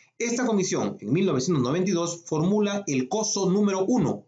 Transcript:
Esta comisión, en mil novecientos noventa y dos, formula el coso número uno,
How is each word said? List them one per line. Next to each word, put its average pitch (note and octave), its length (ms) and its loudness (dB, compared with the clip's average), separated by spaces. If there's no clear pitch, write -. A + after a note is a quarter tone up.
Esta A#3+ 280 -2
comisión, F3+ 540 0
en G#2 120 -4
mil F#3+ 140 2
novecientos D3 360 0
noventa F3 280 0
y - 20 0
dos, E3+ 320 -4
formula G3+ 640 0
el B2+ 200 -2
coso G3+ 440 0
número F#3+ 340 2
uno, F#3 440 0